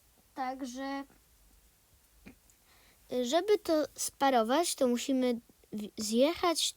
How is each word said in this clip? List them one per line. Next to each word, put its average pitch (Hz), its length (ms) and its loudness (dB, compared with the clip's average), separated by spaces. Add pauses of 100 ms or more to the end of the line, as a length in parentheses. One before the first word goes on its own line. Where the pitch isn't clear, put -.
(340)
także, 269 680 -8 (2000)
yy, 247 160 0
żeby 359 320 2
to - 140 -2 (240)
sparować, 269 800 2
to 262 140 2
musimy 247 460 0 (380)
w-, 208 320 -10
zjechać 302 720 2